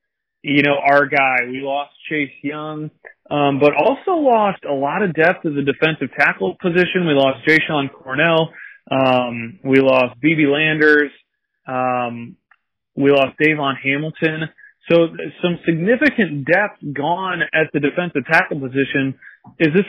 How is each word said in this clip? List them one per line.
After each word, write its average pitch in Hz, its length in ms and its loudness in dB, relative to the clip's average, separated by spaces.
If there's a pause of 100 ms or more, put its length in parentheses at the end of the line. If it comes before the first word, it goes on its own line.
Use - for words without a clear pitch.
(420)
you 143 220 0
know, 143 120 2
our 143 300 4
guy. 131 440 0
We 131 120 -8
lost 139 300 -6 (180)
Chase 147 240 -4 (100)
Young, 151 480 -10 (380)
um, 143 320 0
but 190 140 6
also 277 440 0
lost 226 500 2
a 143 40 -2
lot 143 300 -2
of 175 100 -2
depth 165 320 0
at 156 100 -2
the 143 60 -2
defensive 139 480 -2 (100)
tackle 180 420 -2
position. 175 460 0
We 151 60 2
lost 135 340 2
Jayshon 156 460 0
Cornell. 160 580 0 (380)
Um, 123 760 0
we 135 160 4
lost 131 400 2
B 156 160 2
B 151 120 2
Landers. 151 640 2 (540)
Um, 123 720 -4 (640)
we 143 140 4
lost 135 280 2
Davon 151 420 0
Hamilton. 156 680 -4 (400)
So 170 180 4 (340)
some 175 220 -2
significant 170 800 0
depth 190 360 -2 (100)
gone 170 500 -4 (120)
at 156 180 0
the 151 80 -4
defensive 147 500 -4
tackle 170 300 0
position. 135 560 -4 (440)
Is 160 140 4
this 190 160 2